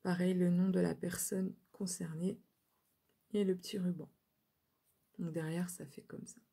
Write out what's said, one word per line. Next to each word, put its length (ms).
pareil, 300
le 160
nom 200
de 120
la 120
personne 600
concernée 640
et 120
le 100
petit 220
ruban. 320
Donc 120
derrière, 380
ça 160
fait 180
comme 220
ça. 160